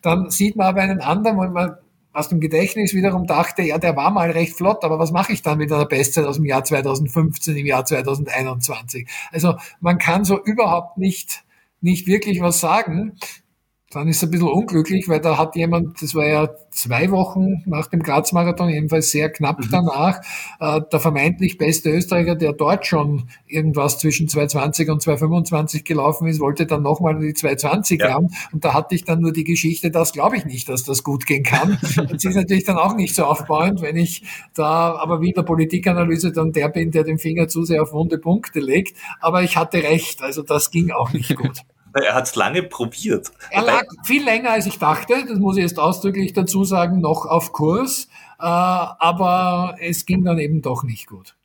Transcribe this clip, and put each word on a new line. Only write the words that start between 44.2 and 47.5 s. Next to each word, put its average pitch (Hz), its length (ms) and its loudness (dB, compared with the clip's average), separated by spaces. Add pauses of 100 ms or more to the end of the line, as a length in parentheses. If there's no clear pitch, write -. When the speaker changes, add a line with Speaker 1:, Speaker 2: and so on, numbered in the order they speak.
Speaker 1:
länger, 233 240 0
als 220 160 0
ich - 140 -6
dachte. 156 340 0 (160)
Das 214 80 -2
muss 190 200 2
ich 190 40 2
jetzt 170 160 0
ausdrücklich 185 560 0
dazu 190 300 0
sagen, 180 380 2
noch 160 260 -4
auf 165 240 0